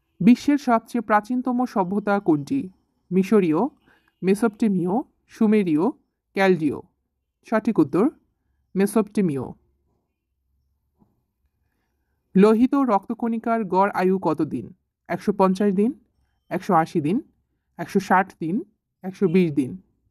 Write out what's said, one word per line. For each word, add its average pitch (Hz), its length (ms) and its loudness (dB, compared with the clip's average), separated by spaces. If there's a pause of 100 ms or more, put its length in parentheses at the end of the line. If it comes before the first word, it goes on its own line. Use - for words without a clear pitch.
(200)
বিশ্বের 247 380 4
সবচেয়ে 233 440 -2
প্রাচীনতম 247 640 -2
সভ্যতা 202 520 -2
কোনটি? 147 500 -2 (420)
মিশরীয়, 180 480 2 (640)
মেসোপটেমীয়, 202 800 0 (260)
সুমেরীয়, 208 600 0 (440)
ক্যালডীয়। 160 440 0 (640)
সঠিক 214 340 -2
উত্তর 165 320 2 (640)
মেসোপটেমীয়। 196 680 0 (3000)
লোহিত 220 380 4
রক্তকণিকার 226 880 -2
গড় 190 300 0
আয়ু 185 240 0
কতদিন? 156 540 -4 (360)
একশো 180 240 -4
পঞ্চাশ 190 400 2
দিন, 208 200 0 (560)
একশো 180 260 -4
আশি 165 260 0
দিন, 170 200 -2 (560)
একশো 175 240 -2
ষাট 190 400 0
দিন, 175 220 -4 (400)
একশো 185 260 -4
বিশ 170 240 2
দিন। 139 240 -4 (340)